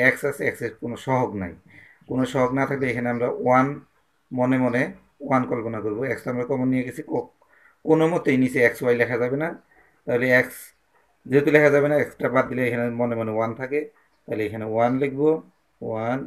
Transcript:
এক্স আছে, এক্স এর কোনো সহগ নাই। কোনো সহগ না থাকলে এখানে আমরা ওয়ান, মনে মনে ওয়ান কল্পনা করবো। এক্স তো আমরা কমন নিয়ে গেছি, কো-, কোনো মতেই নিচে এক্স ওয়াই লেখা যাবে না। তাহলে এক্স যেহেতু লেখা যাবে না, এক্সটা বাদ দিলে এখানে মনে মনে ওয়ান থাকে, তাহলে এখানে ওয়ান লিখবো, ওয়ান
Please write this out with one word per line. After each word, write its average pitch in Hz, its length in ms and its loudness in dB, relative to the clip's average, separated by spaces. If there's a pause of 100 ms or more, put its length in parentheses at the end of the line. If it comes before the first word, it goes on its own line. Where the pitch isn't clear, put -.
এক্স - 240 2
আছে, - 180 -8
এক্স - 160 -4
এর 113 80 -6 (100)
কোনো 117 140 -8 (100)
সহগ 127 240 0 (120)
নাই। 85 100 -8 (560)
কোনো 131 240 0
সহগ 127 260 2
না 139 120 0
থাকলে 135 220 -2
এখানে 120 220 -4
আমরা 120 140 -2 (160)
ওয়ান, 127 220 4 (640)
মনে 127 340 0
মনে 123 180 0 (440)
ওয়ান 131 240 2
কল্পনা 113 340 -4
করবো। 107 160 -4 (120)
এক্স 110 120 -8
তো - 80 -6
আমরা 123 180 -4
কমন 131 220 0
নিয়ে 127 140 0
গেছি, 131 240 -12
কো-, - 200 -4 (580)
কোনো 160 240 6
মতেই 156 320 0
নিচে 127 140 -2 (100)
এক্স - 140 -2
ওয়াই 120 200 2
লেখা 117 200 0
যাবে 123 200 -2
না। 165 60 -2 (580)
তাহলে 123 200 0 (140)
এক্স - 160 -6 (760)
যেহেতু 143 260 4
লেখা 151 180 8
যাবে 143 160 4
না, 151 120 2
এক্সটা - 320 -4
বাদ 131 160 4
দিলে 127 180 -2
এখানে 120 160 -2 (160)
মনে 120 200 0
মনে 110 160 -4
ওয়ান 113 140 0 (100)
থাকে, 135 200 -2 (440)
তাহলে 110 240 -4
এখানে 107 260 -8
ওয়ান 117 180 2 (100)
লিখবো, 139 280 2 (500)
ওয়ান 117 460 -4